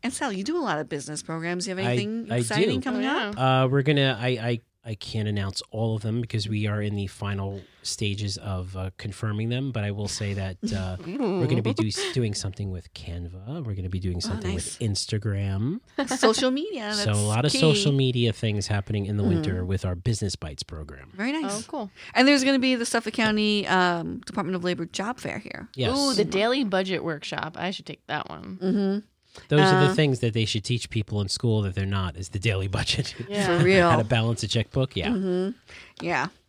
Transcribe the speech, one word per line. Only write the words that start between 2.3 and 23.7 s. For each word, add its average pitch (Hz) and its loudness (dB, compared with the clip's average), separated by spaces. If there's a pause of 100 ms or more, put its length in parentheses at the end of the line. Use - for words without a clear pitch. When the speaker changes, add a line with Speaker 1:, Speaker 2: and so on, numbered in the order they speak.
Speaker 2:
I 226 0
Speaker 1:
exciting 214 2
Speaker 2:
do. - -8
Speaker 1:
coming 254 -2
Speaker 3:
Oh, 285 0 (120)
Speaker 1:
up? 208 -8
Speaker 3:
yeah. 131 4
Speaker 2:
Uh, 131 4
we're 139 2
gonna, 135 4
I, 123 0
I, 120 0 (260)
I 113 -6
can't 107 -4
announce 101 -2 (100)
all 110 0
of 110 -4
them 113 -2
because 110 -4
we 107 0
are 104 0
in 104 -2
the 101 -2
final 98 -6 (220)
stages 101 -2
of, 92 -6
uh, 95 -4
confirming 107 -4
them. 131 -2
But 113 -4
I 104 -2
will 101 -4
say 101 -4
that, 95 -4 (180)
uh, 95 -2
Speaker 3:
<laughs> - -12
Speaker 2:
we're 190 0
gonna 120 2
be 110 0
do-, 107 0 (220)
doing 113 0
something 98 -6
with 90 -10
Canva. 92 -10
We're 107 -4
gonna 92 -4
be 92 -2
doing 90 -2
Speaker 1:
Oh, - -2
Speaker 2:
something 92 -2
Speaker 1:
nice. - -6
Speaker 2:
with 117 0
Instagram. 101 0 (160)
Speaker 1:
<laughs> 285 -2
Social 262 4
media, 269 -2
Speaker 2:
So 208 -2
a - 0
Speaker 1:
that's - 2
Speaker 2:
lot 107 2
of 147 2
Speaker 1:
key. - 0
Speaker 2:
social 151 6
media 127 4
things 104 -2
happening 104 0
in 104 -2
the 101 2
winter 98 2
Speaker 1:
Mm-hmm. 90 -2
Speaker 2:
with 95 0
our 90 0
Business 101 -2
Bites 76 -10
program. 71 -12
Speaker 1:
Very 214 -2
nice. 220 -4
Speaker 3:
Oh, 233 -10
cool. 233 -6 (240)
Speaker 1:
And 247 8
there's 277 6
gonna 269 4
be 254 4
the 233 -2
Suffolk 226 -2
County, 214 2
um, 175 2